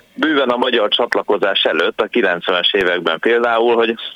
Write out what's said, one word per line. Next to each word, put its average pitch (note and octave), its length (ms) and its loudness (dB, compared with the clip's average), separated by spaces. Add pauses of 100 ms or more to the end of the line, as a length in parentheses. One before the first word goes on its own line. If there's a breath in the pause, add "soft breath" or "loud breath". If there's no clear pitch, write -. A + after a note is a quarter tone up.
(140)
bőven C#3 360 0
a A#2+ 80 0
magyar A#2+ 320 0
csatlakozás G2+ 760 0
előtt, F#2 380 0
a G#2+ 60 0
kilencvenes F2+ 680 0
években F2 460 0
például, A#2 560 2
hogy A2+ 200 0 (200)